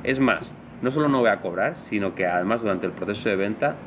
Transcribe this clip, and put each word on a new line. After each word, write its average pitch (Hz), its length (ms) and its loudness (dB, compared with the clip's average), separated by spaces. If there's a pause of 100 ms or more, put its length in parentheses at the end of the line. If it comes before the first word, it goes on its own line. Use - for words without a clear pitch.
Es 131 160 0
más, 117 320 2 (280)
no 127 100 0
solo 151 180 2
no 135 120 4
voy 113 100 6
a 101 100 2
cobrar, 98 340 -2
sino 98 400 -2
que 92 120 0
además 92 340 2
durante 98 260 0
el 87 60 -4
proceso 101 380 -2
de 98 60 2
venta 107 380 0 (120)